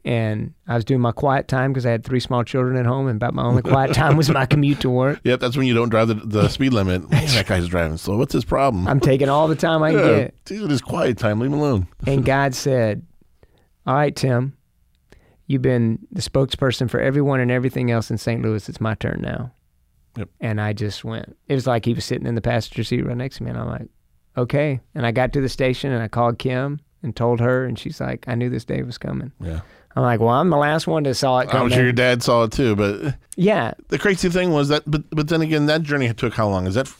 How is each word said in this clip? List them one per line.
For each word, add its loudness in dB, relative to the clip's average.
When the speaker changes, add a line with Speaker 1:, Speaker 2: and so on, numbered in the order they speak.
Speaker 1:
and -2
I -2
was 0
doing 2
my 2
quiet -2
time 0
'cause -2
I 2
had -2
three -2
small -2
children 0
at 0
home, 0
and 0
about -2
my -2
only 4
quiet 2
time 4
was 4
my 2
commute 4
to 2
work. 2
Speaker 2:
<laughs> -12
Yep, 2
that's -2
when 2
you 2
don't 2
drive 4
the, 2
the -2
speed 0
limit. 0
"Man, 2
that 0
guy's 0
driving -2
slow. -2
What's 0
his 0
problem?" 0
Speaker 1:
I'm 2
taking 4
all 4
the 0
time 0
I 2
can 4
Speaker 2:
Yeah, 4
Speaker 1:
get. -4
Speaker 2:
he's -8
in -2
his 2
quiet -2
time. 0
Leave -2
him 0
alone. 0
Speaker 1:
And 2
God 2
said, 0
"All 0
right, 2
Tim, 0
you've 0
been 2
the -6
spokesperson -2
for -2
everyone 0
and 2
everything 0
else -2
in -2
Saint -4
Louis. -2
It's -14
my -2
turn -4
now." -8
Speaker 2:
Yep. -10
Speaker 1:
And -4
I -2
just -6
went. -12
It 0
was -2
like 0
he 2
was -4
sitting -4
in -2
the -2
passenger -2
seat -2
right -4
next -8
to -10
me, -6
and -8
I'm -6
like, -10
"Okay." 0
And -4
I 2
got 0
to 0
the -2
station, -2
and -2
I -4
called 0
Kim -4
and -8
told 0
her, 2
and -6
she's -10
like, -6
"I -4
knew -2
this -6
day -4
was -10
coming." -8
Speaker 2:
Yeah. -6
Speaker 1:
I'm 2
like, 2
"Well, 2
I'm 2
the 2
last 0
one 0
that 0
saw 2
it 2
Speaker 2:
I'm -6
Speaker 1:
coming." 2
Speaker 2:
sure 4
your 2
dad 2
saw 4
it 0
too, 2
but 0
Speaker 1:
Yeah. 2
Speaker 2:
the -2
crazy 0
thing 2
was 2
that, 2
but, -2
but -2
then 2
again, 2
that 2
journey 0
took -2
how 0
long? 0
Is -2
that, -2